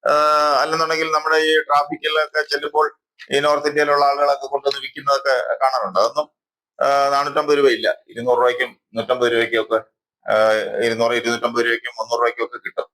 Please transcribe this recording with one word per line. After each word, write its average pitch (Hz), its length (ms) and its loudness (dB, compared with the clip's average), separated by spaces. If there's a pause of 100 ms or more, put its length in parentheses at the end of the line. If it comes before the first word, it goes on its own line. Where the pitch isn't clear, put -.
ആ, 151 40 2 (480)
അല്ലെന്നുണ്ടെങ്കിൽ 160 500 -2
നമ്മുടെ 156 240 0
ഈ 156 240 2
ട്രാഫിക്കിലൊക്കെ 151 920 -2
ചെല്ലുമ്പോൾ 147 460 -2 (340)
ഈ 139 80 0
നോർത്ത് 147 280 0
ഇന്ത്യയിലുള്ള 147 380 2
ആളുകളൊക്കെ 143 420 0
കൊണ്ടുവന്ന് - 320 -2
വിൽക്കുന്നതൊക്കെ 135 760 -2
കാണാറുണ്ട്. - 460 -2
അതൊന്നും, 180 300 0 (560)
ആ, 139 240 2
നാനൂറ്റമ്പത് 143 480 0
രൂപയില്ല, 120 400 2 (100)
ഇരുന്നൂറ് 120 300 0
രൂപയ്ക്കും 123 440 0 (120)
നൂറ്റമ്പത് 120 380 0
രൂപയ്ക്കും 117 300 0
ഒക്കെ, 113 140 -2 (560)
ആ, 110 200 4 (340)
ഇരുന്നൂറ്, 117 260 0
ഇരുന്നൂറ്റമ്പത് 120 540 -2
രൂപയ്ക്കും 117 340 -2
മുന്നൂറ് 113 200 -4
രൂപയ്ക്കും 117 260 -2
ഒക്കെ - 120 -16
കിട്ടും. - 360 -10